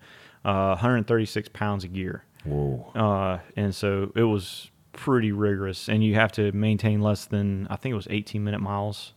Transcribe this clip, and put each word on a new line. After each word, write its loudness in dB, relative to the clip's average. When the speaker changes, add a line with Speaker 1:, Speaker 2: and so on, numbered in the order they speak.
Speaker 1:
uh, 2
hundred 2
thirty-six 0
pounds -4
of -12
gear. -6
Speaker 2:
Whoa. -2
Speaker 1:
Uh, 2
and 0
so 0
it 4
was 0
pretty 2
rigorous, 0
and 4
you 4
have 4
to 2
maintain 2
less 0
than, -2
I -4
think -6
it -4
was -8
eighteen -4
minute -2
miles -6